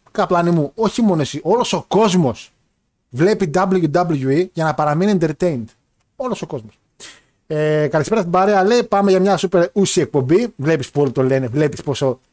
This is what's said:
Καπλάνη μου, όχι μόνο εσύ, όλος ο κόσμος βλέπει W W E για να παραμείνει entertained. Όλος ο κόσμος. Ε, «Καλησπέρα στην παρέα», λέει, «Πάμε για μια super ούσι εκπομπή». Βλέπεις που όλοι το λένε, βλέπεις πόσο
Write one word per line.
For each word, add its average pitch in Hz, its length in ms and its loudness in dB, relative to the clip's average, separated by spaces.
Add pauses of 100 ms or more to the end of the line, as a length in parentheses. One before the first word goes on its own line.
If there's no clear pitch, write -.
(120)
Καπλάνη 175 400 0
μου, 160 240 0
όχι 220 260 -2
μόνο 185 200 2
εσύ, 139 220 -6
όλος 220 300 0
ο 165 140 -4
κόσμος 180 640 0 (580)
βλέπει 190 440 0
W 185 400 0
W 165 340 0
E 160 260 0
για 160 100 -4
να 156 100 0
παραμείνει 160 480 0
entertained. 156 420 -2 (520)
Όλος 247 260 -6
ο 160 60 -10
κόσμος. 113 320 -14 (680)
Ε, 151 400 0
«Καλησπέρα 165 320 0
στην 175 120 -4
παρέα», 190 320 2
λέει, 233 200 2
«Πάμε 202 280 0
για 190 80 4
μια 185 220 2
super 175 320 2
ούσι 185 280 0
εκπομπή». 151 540 0
Βλέπεις 143 360 -2
που 143 100 -2
όλοι 139 100 0
το 131 120 0
λένε, 131 240 0
βλέπεις 143 360 -2
πόσο 135 360 -4 (140)